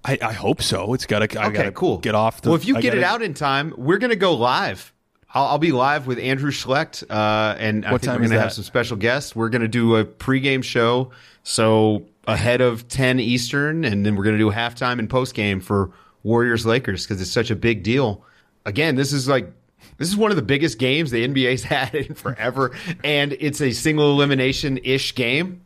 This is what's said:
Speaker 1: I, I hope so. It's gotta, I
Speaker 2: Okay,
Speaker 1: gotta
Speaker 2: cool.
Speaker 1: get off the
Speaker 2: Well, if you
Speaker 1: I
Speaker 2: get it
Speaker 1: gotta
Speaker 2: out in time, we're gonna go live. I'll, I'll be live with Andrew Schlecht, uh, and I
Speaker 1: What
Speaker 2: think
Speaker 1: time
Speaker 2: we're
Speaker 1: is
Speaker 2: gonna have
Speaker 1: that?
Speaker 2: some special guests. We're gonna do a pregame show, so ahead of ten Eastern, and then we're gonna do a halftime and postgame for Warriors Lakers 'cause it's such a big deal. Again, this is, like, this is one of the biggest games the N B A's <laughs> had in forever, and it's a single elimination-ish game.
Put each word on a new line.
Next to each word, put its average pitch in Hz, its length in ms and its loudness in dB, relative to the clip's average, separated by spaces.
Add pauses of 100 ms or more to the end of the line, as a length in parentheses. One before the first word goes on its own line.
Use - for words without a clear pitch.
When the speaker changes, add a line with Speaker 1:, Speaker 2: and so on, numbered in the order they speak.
Speaker 1:
I, 135 180 -2
I 110 120 -4
hope 101 280 -2
so. 101 320 -2
It's 127 120 -4
gotta, 107 340 0
I 107 80 0
Speaker 2:
Okay, 104 100 -2
Speaker 1:
gotta 104 140 0
Speaker 2:
cool. 127 280 0
Speaker 1:
get 107 160 -2
off 110 260 0
the - 80 0
Speaker 2:
Well, 165 80 6
if 147 80 -4
you 262 120 2
Speaker 1:
I 233 40 0
Speaker 2:
get 247 140 2
it 180 60 2
Speaker 1:
gotta 180 120 2
Speaker 2:
out 233 80 -4
in 196 120 -4
time, 143 440 -2
we're 151 220 2
gonna 240 160 0
go 185 180 2
live. 127 600 0 (400)
I'll, 139 120 2
I'll 139 140 2
be 160 120 2
live 135 360 2
with 127 120 -2
Andrew 135 320 -2
Schlecht, 135 580 -4
uh, 107 480 2
and 107 280 -2
I 107 60 0
Speaker 1:
What 123 100 2
Speaker 2:
think 127 100 -2
Speaker 1:
time 123 80 -2
Speaker 2:
we're 117 60 2
Speaker 1:
is 113 60 2
Speaker 2:
gonna 110 100 4
have 113 80 0
Speaker 1:
that? - 60 -8
Speaker 2:
some - 80 -10
special 120 340 -2
guests. 120 380 -2
We're 113 140 -2
gonna 117 180 0
do 113 280 4
a 110 100 4
pregame 131 580 -2
show, 120 480 0 (320)
so 110 640 4 (220)
ahead 113 340 2
of 120 260 2
ten 131 320 2
Eastern, 143 680 0
and 101 200 0
then 104 100 2
we're 98 80 -2
gonna 107 160 4
do 107 100 4
a 98 40 0
halftime 120 460 -2
and 110 100 -4
postgame 110 520 -2
for 98 300 0 (320)
Warriors 117 420 2
Lakers 113 400 0
'cause 98 160 -6
it's 87 100 -6
such 120 200 0
a 107 40 2
big 117 280 0
deal. 113 400 0 (420)
Again, 139 300 0
this 135 180 0
is, 135 140 -2
like, 120 240 0 (460)
this 156 100 -4
is 190 100 -2
one 214 140 2
of 202 40 2
the 143 80 0
biggest 139 360 -2
games 135 320 0
the 117 120 0
N 135 100 -2
B 135 120 2
A's 123 180 0
<laughs> - 120 -6
had 131 180 -2
in 143 220 -6
forever, 123 560 -4 (320)
and 143 360 0
it's 147 220 -4
a 135 100 0
single 151 420 2
elimination-ish 135 1000 0
game. 143 520 -2